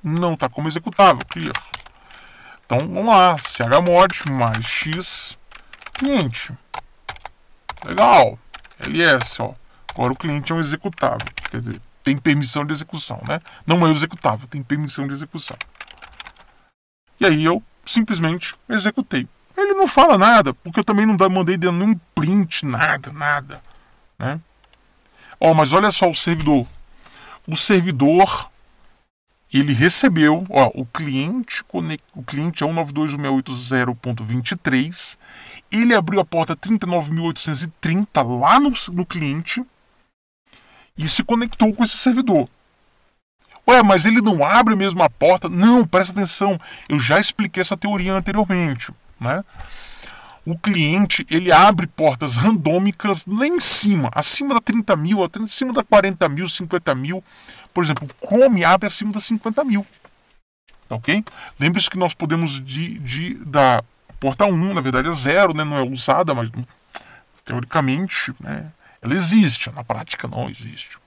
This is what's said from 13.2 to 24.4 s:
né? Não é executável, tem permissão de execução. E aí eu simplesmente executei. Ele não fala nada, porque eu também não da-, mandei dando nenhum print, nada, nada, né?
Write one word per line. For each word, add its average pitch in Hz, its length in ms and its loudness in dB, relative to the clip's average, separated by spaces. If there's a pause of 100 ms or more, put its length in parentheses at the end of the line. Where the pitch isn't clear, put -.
né? 147 140 -6 (260)
Não 170 200 4
é 156 40 4
executável, 147 580 -2
tem 143 140 -10
permissão 143 440 -6
de 139 80 -8
execução. 151 420 -14 (1600)
E 180 60 0
aí 156 180 4
eu 175 200 2 (240)
simplesmente 175 680 -2 (140)
executei. 214 580 -2 (300)
Ele 403 160 0
não 381 160 2
fala 294 300 6
nada, 202 340 6
porque - 280 -6
eu 214 40 0
também 208 220 2
não 220 100 2
da-, 190 140 4
mandei 185 260 0
dando 175 220 -2
nenhum 202 200 2 (160)
print, 165 520 -2
nada, 143 460 -4
nada, 147 500 -6 (560)
né? 139 200 -6 (1000)